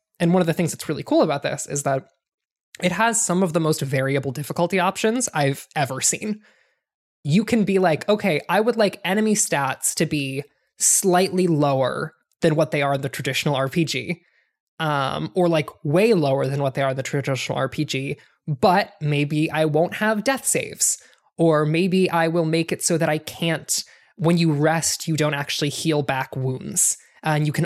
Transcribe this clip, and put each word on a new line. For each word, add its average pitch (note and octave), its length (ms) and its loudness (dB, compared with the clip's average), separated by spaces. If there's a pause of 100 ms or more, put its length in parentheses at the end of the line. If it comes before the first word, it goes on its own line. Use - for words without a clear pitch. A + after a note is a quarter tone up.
(200)
and E3+ 140 4
one F#3 80 4
of E3 60 0
the E3 60 2
things D#3+ 180 0
that's - 160 -12
really C#3 160 -4
cool D#4 200 4
about C#3+ 200 0
this C#3 240 -6
is C#3+ 160 -6
that C3+ 240 -2 (720)
it F3+ 120 0
has A3 300 0
some F3+ 200 0
of F3 100 0
the E3+ 60 2
most D#3+ 220 0
variable C3+ 500 -2
difficulty E3+ 480 -2
options A3 540 0
I've C#3 420 -2
ever C3+ 240 -2
seen. G#3+ 400 -4 (840)
You E3 200 2
can A3+ 220 0
be F#3+ 140 2
like, E3+ 280 2
"Okay, G3+ 400 0
I F#3+ 140 2
would A3 160 0
like G#3 260 0
enemy G#3+ 300 0
stats - 600 -2
to E3+ 100 0
be C#3 380 -4 (360)
slightly F#3 680 2
lower C#3+ 680 0 (280)
than D#3 140 4
what D#3 160 2
they D3 100 -2
are C#3 120 0
in C#3 80 -2
the C#3 80 -4
traditional C#3 460 -2
R C3+ 120 0
P E3 160 0
G, C#3 380 -6 (580)
um, D3+ 560 -2
or, F3 140 4
like, D#3 200 0 (140)
way F#3 300 4
lower C#3 340 2
than C#3 140 -2
what C3+ 140 0
they D3 80 0
are C3+ 80 0
in C3 40 -4
the C3+ 80 -4
traditional C3+ 540 -4
R C3+ 100 0
P D3+ 160 -4
G, C#3 340 -6 (300)
but F3+ 540 2
maybe D3 500 0
I D#3 140 2
won't D#3+ 300 0
have G#3+ 280 0
death C4 220 -2
saves, - 540 -2 (380)
or D#3 280 4
maybe F3 440 2
I E3 200 2
will E3 160 0
make E3 260 0
it E3+ 120 -4
so E3+ 140 0
that D#3 120 0
I D3+ 80 0
can't, - 680 -4 (320)
when E3+ 220 2
you E3 140 2
rest, D#3 560 0
you D#3+ 100 0
don't D3+ 160 0
actually C#3+ 360 -4
heal D3 340 0
back C3 320 -4
wounds, C3 600 -2 (260)
and D3+ 220 2
you D3+ 60 0
can D#3 140 -2